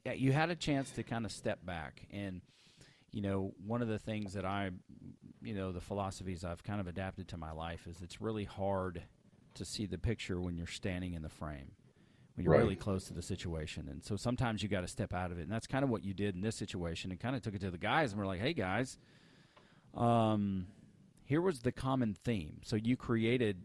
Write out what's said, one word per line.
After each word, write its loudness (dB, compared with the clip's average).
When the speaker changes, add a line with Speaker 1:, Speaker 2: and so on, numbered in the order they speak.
Speaker 1:
y-, -2
you 4
had 4
a -2
chance 0
to -2
kinda -2
step -4
back. -8
And, -6
you -4
know, 0
one 0
of 0
the 0
things -4
that -2
I, 0
you -6
know, -2
the -4
philosophies -4
I've -4
kind -2
of -4
adapted -6
to -8
my -6
life -6
is -10
it's -12
really -2
hard 0
to -8
see -4
the -4
picture 0
when -2
you're -4
standing -4
in -4
the -6
frame, -8
when 0
you're 10
Speaker 2:
Right. 12
Speaker 1:
really 6
close 0
to -10
the -4
situation. -4
And -8
so -2
sometimes 0
you 0
gotta 2
step -2
out 0
of -6
it. -4
And -6
that's -2
kinda 2
what 2
you -2
did 0
in -4
this 0
situation -4
and -6
kinda -2
took -4
it -4
to 0
the -4
guys 2
and -2
were 0
like, -2
"Hey, 2
guys, 0
um, 4
here 4
was 2
the 2
common 2
theme." -2
So 2
you 4
created, 4